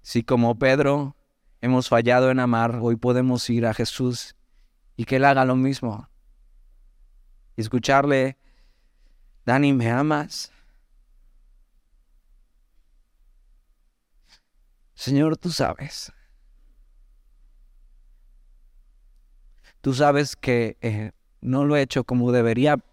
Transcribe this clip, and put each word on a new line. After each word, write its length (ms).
Si 220
como 360
Pedro 560
hemos 260
fallado 420
en 100
amar, 420
hoy 160
podemos 520
ir 160
a 80
Jesús 640
y 80
que 100
Él 80
haga 220
lo 100
mismo. 540
Y 60
escucharle, 760
"Dani, 280
¿me 180
amas?" 600
"Señor, 420
tú 160
sabes. 640
Tú 120
sabes 440
que, 440
eh, 300
no 240
lo 100
he 60
hecho 240
como 260
debería 460